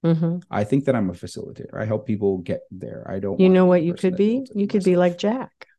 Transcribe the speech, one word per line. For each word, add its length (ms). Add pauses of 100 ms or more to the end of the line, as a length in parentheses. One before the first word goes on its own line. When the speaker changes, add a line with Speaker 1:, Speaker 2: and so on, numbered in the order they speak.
Speaker 1:
Mm-hmm. 340 (120)
Speaker 2:
I 140
think 220
that 100
I'm 140
a 40
facilitator. 640
I 80
help 200
people 320
get 220 (100)
there. 380
I 120
don't 200
Speaker 1:
You 60
Speaker 2:
wanna 80
Speaker 1:
know 100
Speaker 2:
be 40
Speaker 1:
what 120
Speaker 2:
the 60
Speaker 1:
you 60
Speaker 2:
person 180
Speaker 1:
could 20
Speaker 2:
that 60
Speaker 1:
be? 160
Speaker 2:
builds 160
it 80
Speaker 1:
You 80
could 180
be 80
Speaker 2:
myself." 60
Speaker 1:
like 200
Jack. 480 (120)